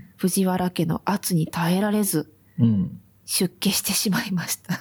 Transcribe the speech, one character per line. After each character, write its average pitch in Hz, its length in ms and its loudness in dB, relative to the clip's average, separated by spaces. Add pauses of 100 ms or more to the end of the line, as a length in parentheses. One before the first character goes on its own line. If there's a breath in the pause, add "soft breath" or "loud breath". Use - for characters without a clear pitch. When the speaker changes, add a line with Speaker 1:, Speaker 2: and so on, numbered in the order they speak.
(180)
Speaker 1:
藤 190 280 2
原 185 260 0
家 165 140 0
の 165 200 -2
圧 196 300 -2
に 160 120 2
耐 170 300 0
え 196 40 2
ら 208 100 0
れ 214 120 2
ず、 160 300 -2 (260)
Speaker 2:
う 120 60 4
ん。 101 340 2 (260)
Speaker 1:
出 - 340 -2
家 196 120 2
し - 100 0
て - 120 -4
し - 160 -2
ま 220 140 0
い 208 80 -8
ま 156 160 -4
し - 100 -6
た。 - 240 -6